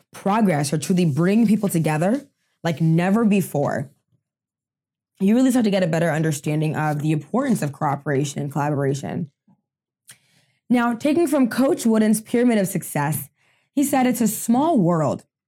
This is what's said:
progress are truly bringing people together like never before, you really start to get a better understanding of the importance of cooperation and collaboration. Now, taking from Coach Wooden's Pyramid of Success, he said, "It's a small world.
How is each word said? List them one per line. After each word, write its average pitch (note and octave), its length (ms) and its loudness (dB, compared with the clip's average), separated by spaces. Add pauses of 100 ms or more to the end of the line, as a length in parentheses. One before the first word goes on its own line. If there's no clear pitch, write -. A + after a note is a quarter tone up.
(140)
progress F#3+ 580 0
are E3 60 -2
truly F3+ 260 0
bringing F3+ 440 2
people G#3 200 2
together E3+ 580 -2 (380)
like E3 160 -2
never F3 460 2
before, D3+ 640 -2 (1300)
you G3 160 4
really C4 160 4
start A#3+ 140 2
to G#3+ 60 2
get F#3+ 120 2
a F3 40 0
better E3 240 0
understanding D#3 640 -2
of D3+ 240 -2
the D#3 100 0
importance G#3+ 500 -2
of C#3+ 120 -4
cooperation C#3+ 680 -4
and C#3+ 120 -8
collaboration. C#3+ 760 -4 (1400)
Now, A#3+ 260 2
taking D4+ 320 0
from C4 200 2
Coach C4+ 380 0
Wooden's A3 360 2
Pyramid A#3+ 360 0
of F#3+ 100 0
Success, D3+ 600 -4 (420)
he C#4+ 120 0
said, C4 240 0
"It's B3 140 0
a A3 60 2
small C#4 520 0
world. D#3+ 460 0 (220)